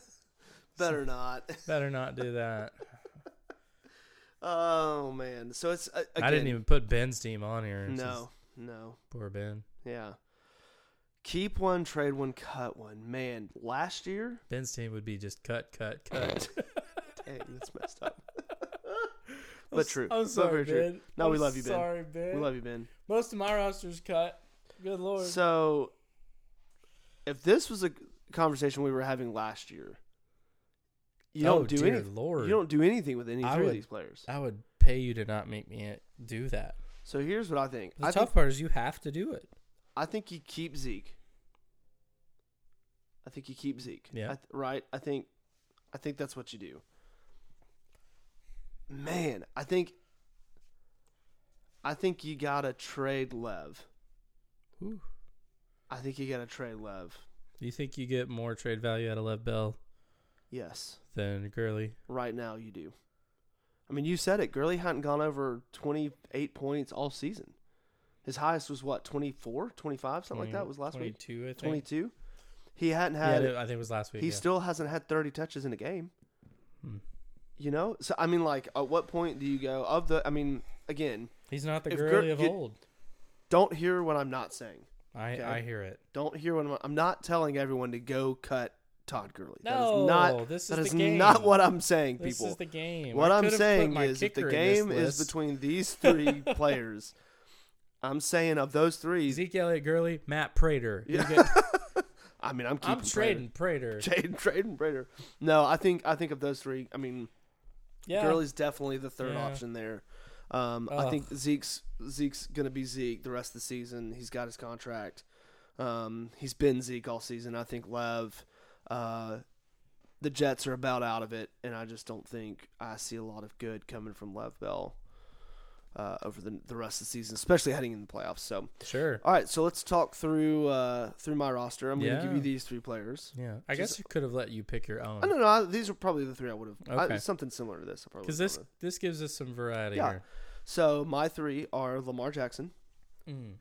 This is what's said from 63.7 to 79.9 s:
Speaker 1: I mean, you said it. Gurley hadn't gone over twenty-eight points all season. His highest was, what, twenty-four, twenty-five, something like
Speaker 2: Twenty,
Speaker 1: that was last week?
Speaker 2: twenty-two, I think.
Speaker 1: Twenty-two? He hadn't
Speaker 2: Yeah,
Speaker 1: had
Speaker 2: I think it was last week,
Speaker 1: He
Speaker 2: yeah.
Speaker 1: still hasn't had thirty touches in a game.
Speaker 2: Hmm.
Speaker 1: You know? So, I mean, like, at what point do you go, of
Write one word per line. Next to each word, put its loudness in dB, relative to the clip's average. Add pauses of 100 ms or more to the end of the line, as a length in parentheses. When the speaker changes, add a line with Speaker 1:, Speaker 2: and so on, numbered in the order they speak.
Speaker 1:
I -8
mean, -2
you 0
said 2
it. 0
Gurley 0
hadn't -2
gone 0
over -2 (100)
twenty-eight -6
points -4
all -4
season. -10 (720)
His -8
highest 0
was, -10
what, -4
twenty-four, -6
twenty-five, -6
something -8
like -8
Speaker 2:
Twenty, -4
Speaker 1:
that -8
was -12
last -8
week? -8
Speaker 2:
twenty-two, -12
I -8
think. -12
Speaker 1:
Twenty-two? -4 (640)
He 0
hadn't 0
Speaker 2:
Yeah, 2
Speaker 1:
had 4 (100)
Speaker 2:
I -2
think -4
it -4
was -8
last -4
week, -8
Speaker 1:
He 0
Speaker 2:
yeah. -2
Speaker 1:
still 2
hasn't -2
had -6
thirty 0
touches -8
in -4
a -6
game. -8 (720)
Speaker 2:
Hmm. -10 (600)
Speaker 1:
You -4
know? 0
So, -4
I 2
mean, 4
like, -2
at 0
what 2
point -2
do -4
you 0
go, -2
of 2